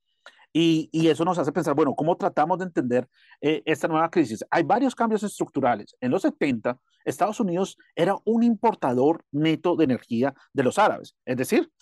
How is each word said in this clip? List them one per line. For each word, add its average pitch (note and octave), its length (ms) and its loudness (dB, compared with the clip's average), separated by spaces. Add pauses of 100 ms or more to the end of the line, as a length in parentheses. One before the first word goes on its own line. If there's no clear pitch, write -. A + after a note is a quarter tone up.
(500)
y, D#3+ 420 2
y D#3+ 160 2
eso D#3 180 2
nos F3+ 120 0
hace D3 140 -2
pensar, D#3+ 220 -2
bueno, C#3+ 200 2
¿cómo E3 220 -2
tratamos E3+ 420 0
de F3+ 60 -6
entender, B2+ 420 -2 (340)
eh, D3+ 260 -2
esta D#3 200 -2
nueva E3 220 0
crisis? D3 420 -2
Hay E3 120 2
varios A3+ 320 0
cambios A3 280 0
estructurales. B2+ 800 -4
En B2 100 -2
los E3+ 120 0
setenta, B2 560 -2 (260)
Estados F3 340 -2
Unidos F#3 380 -2 (180)
era F3 300 0
un A3+ 180 0
importador E3 880 0
neto D#3+ 460 0
de D#3+ 80 2
energía B2+ 500 -2 (200)
de C#3 80 0
los B2 160 0
árabes. G3 380 0 (100)
Es B2+ 100 -4
decir, G#3 340 0 (120)